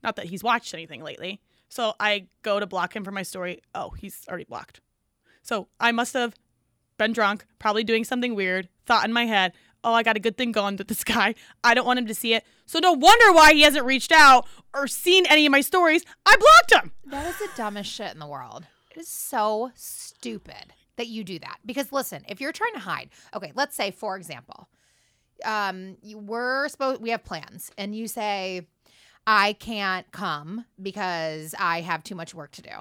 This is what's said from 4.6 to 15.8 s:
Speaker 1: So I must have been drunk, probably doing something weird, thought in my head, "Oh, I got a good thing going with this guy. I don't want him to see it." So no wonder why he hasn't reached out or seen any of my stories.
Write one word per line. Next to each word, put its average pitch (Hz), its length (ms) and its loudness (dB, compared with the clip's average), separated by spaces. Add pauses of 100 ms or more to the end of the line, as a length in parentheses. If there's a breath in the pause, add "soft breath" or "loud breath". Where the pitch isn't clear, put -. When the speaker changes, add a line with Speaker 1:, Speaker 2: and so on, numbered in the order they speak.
Speaker 1:
So 214 240 -8 (140)
I 233 100 2
must 233 240 -4
have 240 220 -4 (600)
been 220 160 -2
drunk, 214 320 -2 (140)
probably 214 240 -2
doing 226 220 0
something 247 320 -4
weird, 185 320 -4 (180)
thought 233 180 2
in 220 80 -4
my 240 140 0
head, 196 260 0 (300)
"Oh, 233 100 0
I 226 120 2
got 226 120 0
a 214 40 -4
good 220 180 -2
thing 240 140 -4
going 202 240 -2
with 190 100 -12
this - 160 -8
guy. 226 320 0 (300 soft breath)
I 240 100 6
don't 247 100 0
want 247 140 0
him 247 80 -4
to 214 80 -8
see 226 200 -2
it." 226 100 -2 (220)
So - 120 -4
no 349 140 4
wonder 392 400 8
why 311 200 10
he 302 100 6
hasn't 294 220 4
reached 262 280 0
out 277 340 8 (260 soft breath)
or 277 140 -4
seen 359 400 2
any 302 180 6
of 294 60 4
my 277 100 4
stories. 330 440 2 (200 soft breath)